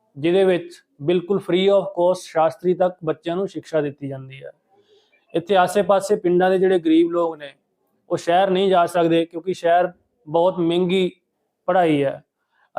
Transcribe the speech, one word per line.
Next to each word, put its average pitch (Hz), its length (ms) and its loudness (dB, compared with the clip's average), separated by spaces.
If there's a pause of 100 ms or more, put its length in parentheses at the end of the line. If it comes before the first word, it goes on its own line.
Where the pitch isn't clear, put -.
(160)
ਜਿਹਦੇ 175 280 2
ਵਿੱਚ 180 400 -2 (180)
ਬਿਲਕੁਲ 180 340 0
free 185 300 0
of 196 160 4
cost 175 400 -2
ਸ਼ਾਸਤਰੀ 165 520 -2
ਤੱਕ 180 300 -2
ਬੱਚਿਆਂ 156 320 -6
ਨੂੰ 190 120 -4
ਸਿੱਖਿਆ 156 320 -6
ਦਿੱਤੀ 147 280 -8
ਜਾਂਦੀ 135 360 -16
ਹੈ। 139 60 -16 (840)
ਇੱਥੇ 170 220 0
ਆਸੇ-ਪਾਸੇ 190 600 2
ਪਿੰਡਾਂ 185 340 2
ਦੇ 190 80 2
ਜਿਹੜੇ 185 200 2
ਗਰੀਬ 165 320 2
ਲੋਕ 170 260 -2
ਨੇ, 143 180 -18 (560)
ਉਹ 175 60 -4
ਸ਼ਹਿਰ 180 340 2
ਨਹੀਂ 190 200 2
ਜਾ 175 160 4
ਸਕਦੇ 165 380 0
ਕਿਉਂਕਿ 175 300 -8
ਸ਼ਹਿਰ 175 380 0 (360)
ਬਹੁਤ 170 300 0
ਮਹਿੰਗੀ 175 520 0 (560)
ਪੜ੍ਹਾਈ 165 380 2
ਹੈ। 139 200 -8 (540)